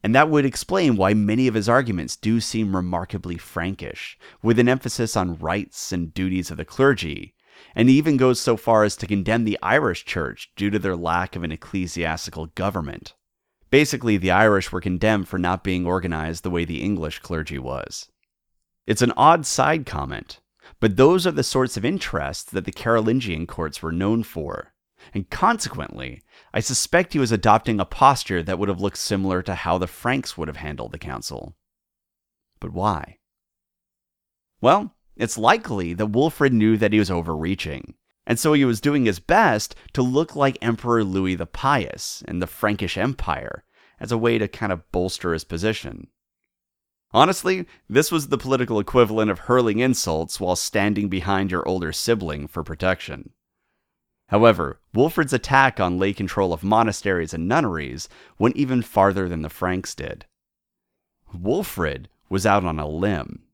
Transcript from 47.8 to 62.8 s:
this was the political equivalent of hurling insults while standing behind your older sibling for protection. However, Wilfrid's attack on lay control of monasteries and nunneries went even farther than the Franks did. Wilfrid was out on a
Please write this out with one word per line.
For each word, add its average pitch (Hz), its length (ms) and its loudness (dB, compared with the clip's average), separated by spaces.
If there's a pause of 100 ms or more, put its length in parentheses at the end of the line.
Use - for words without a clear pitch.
this 131 220 4
was 156 160 -2
the 135 100 0
political 123 420 0
equivalent 107 520 2
of 87 80 -2
hurling 117 400 2
insults 85 600 -2
while 90 160 0
standing 104 520 -2
behind 95 420 -2
your 87 180 -2
older 87 260 -2
sibling 80 540 -2
for 82 160 -8
protection. - 680 -6 (960)
However, 98 540 4 (120)
Wilfrid's 147 380 2
attack 135 480 2
on 90 180 0
lay 98 160 0
control 95 380 -2
of 80 120 -6
monasteries 98 720 0
and 82 140 -4
nunneries 85 600 -2 (280)
went 120 200 2
even 127 240 0
farther 98 480 2
than 82 120 -4
the 76 80 -6
Franks 90 460 -4
did. - 300 -12 (1080)
Wilfrid 90 760 -4 (200)
was 95 160 -2
out 101 200 2
on 80 120 -2
a 76 100 -6